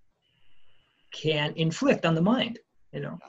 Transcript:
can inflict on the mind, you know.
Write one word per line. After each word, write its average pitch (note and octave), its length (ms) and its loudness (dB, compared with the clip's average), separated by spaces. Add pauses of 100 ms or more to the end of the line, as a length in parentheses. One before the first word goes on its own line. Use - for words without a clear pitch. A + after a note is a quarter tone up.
(1120)
can D3+ 440 -2
inflict E3 500 2
on E3 80 4
the D#3+ 80 2
mind, A#3 380 2 (320)
you - 80 -8
know. - 180 -10 (100)